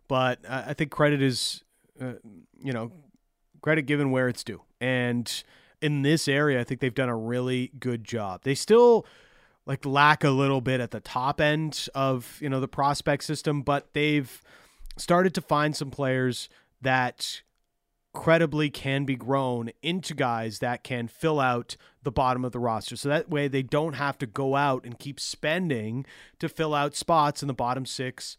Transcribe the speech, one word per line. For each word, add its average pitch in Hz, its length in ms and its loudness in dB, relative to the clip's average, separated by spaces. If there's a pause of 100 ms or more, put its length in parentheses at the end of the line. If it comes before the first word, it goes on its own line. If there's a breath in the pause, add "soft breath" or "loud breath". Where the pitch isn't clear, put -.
but 127 400 2
I, 120 220 -6
I 147 40 -6
think 156 160 -4
credit 147 320 2
is, - 400 0 (380)
uh, 127 140 -8 (460)
you 135 120 -6
know, 117 180 -6 (680)
credit 156 220 0
given 143 280 0
where 127 180 2
it's 120 140 -4
due. 95 200 -12 (180)
And 123 640 -2 (380 soft breath)
in 147 220 0
this 151 260 4
area, 143 320 2
I 120 40 -2
think 123 160 -6
they've 127 140 0
done 131 140 0
a 120 80 -2
really 123 640 -2
good 120 240 -4
job. 101 400 -6
They 135 100 0
still, 233 500 6 (640 soft breath)
like, 135 180 -4
lack 143 380 6
a 151 80 6
little 139 300 4
bit 127 200 0
at 120 120 -6
the 107 80 -8
top 131 400 -2
end 151 560 0
of, 135 440 -2
you 147 80 -4
know, 135 120 -2
the 131 80 -2
prospect 143 560 0
system, 147 380 -2
but 143 320 -2
they've 147 460 0 (560 soft breath)
started 180 380 2
to 180 60 -6
find 151 340 0
some 143 160 -6
players 131 580 -2 (340 soft breath)
that 127 600 -2 (720)
credibly 156 560 2
can 139 340 -2
be 131 120 -2
grown 123 540 -2 (120)
into 165 320 -4
guys 117 460 -2
that 123 220 -2
can 120 260 -6
fill 156 300 0
out 123 380 0 (260 soft breath)
the 139 80 -4
bottom 127 340 0
of 123 80 -4
the 123 60 -6
roster. 117 380 -2
So 143 140 -4
that 156 200 0
way 143 180 0
they 135 140 0
don't 147 320 -2
have 139 240 -4
to 139 80 -6
go 135 300 -2
out 139 280 2
and 120 140 -14
keep 143 220 -12
spending 139 840 -2 (340 loud breath)
to 165 100 -4
fill 156 260 -2
out 147 220 0
spots 147 460 2
in 143 60 -4
the 135 60 -2
bottom 127 320 -2
six - 520 -8